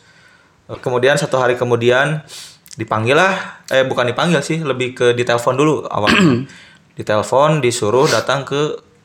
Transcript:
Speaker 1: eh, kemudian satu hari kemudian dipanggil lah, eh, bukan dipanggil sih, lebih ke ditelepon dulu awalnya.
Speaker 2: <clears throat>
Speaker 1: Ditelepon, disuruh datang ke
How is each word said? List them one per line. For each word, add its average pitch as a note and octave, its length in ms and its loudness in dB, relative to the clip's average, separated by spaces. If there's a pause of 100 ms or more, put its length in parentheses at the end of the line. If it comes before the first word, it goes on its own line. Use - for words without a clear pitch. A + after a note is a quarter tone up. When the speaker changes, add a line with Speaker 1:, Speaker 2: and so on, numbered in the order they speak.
(640)
Speaker 1:
eh, A2+ 140 -12
kemudian C3 360 0
satu D3 220 -2
hari B2+ 160 2
kemudian B2 720 0 (500)
dipanggil A2 400 -2
lah, F#3 180 4 (340)
eh, C3 140 2
bukan B2+ 240 -2
dipanggil D3 340 0
sih, D#3 200 -4
lebih B2+ 340 -4
ke B2+ 180 0
ditelepon A#2+ 440 0
dulu D3 280 2
awalnya. C3+ 640 2 (240)
Speaker 2:
<clears throat> - 260 -20
Speaker 1:
Ditelepon, B2 640 0
disuruh A#2+ 460 2
datang B2+ 380 0
ke C#3+ 340 -4 (260)